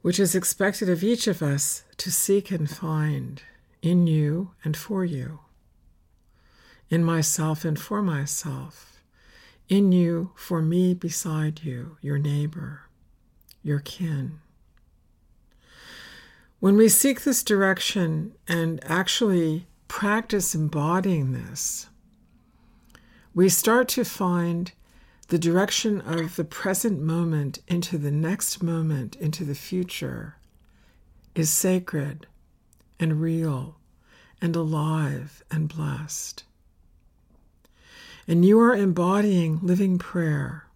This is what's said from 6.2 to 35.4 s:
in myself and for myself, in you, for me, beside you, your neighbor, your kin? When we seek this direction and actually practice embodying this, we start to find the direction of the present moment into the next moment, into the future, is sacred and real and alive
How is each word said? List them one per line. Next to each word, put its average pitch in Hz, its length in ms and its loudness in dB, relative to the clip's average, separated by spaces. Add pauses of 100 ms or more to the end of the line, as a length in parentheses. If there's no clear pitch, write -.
in 165 140 2
myself 160 640 0
and 156 120 0
for 208 240 -4
myself, 143 1000 -6 (680)
in 196 240 6
you, 175 440 2
for 165 260 -4
me, 180 320 4
beside 156 720 -4
you, 135 380 -10
your 143 160 -2
neighbor, 147 680 -4 (800)
your 147 180 -2
kin? 147 600 -8 (2250)
When 196 160 6
we 220 140 10
seek 254 340 2
this 262 180 2
direction 190 920 0 (140)
and 165 360 -2
actually 175 840 0 (200)
practice 208 680 -2
embodying 156 800 0
this, - 560 -8 (1500)
we 180 140 6
start 233 420 4
to 247 140 0
find 175 720 -2 (560)
the 170 80 2
direction 190 640 0
of 165 340 -4
the 170 80 -4
present 190 560 -2
moment 160 680 -2
into 175 300 -2
the 147 140 -2
next 160 500 -2
moment, 160 560 -2
into 156 280 -4
the 143 100 -6
future, 151 800 -8 (1000)
is 160 160 0
sacred 165 800 -2 (720)
and 160 220 0
real 156 560 -2 (640)
and 170 140 0
alive 156 920 -2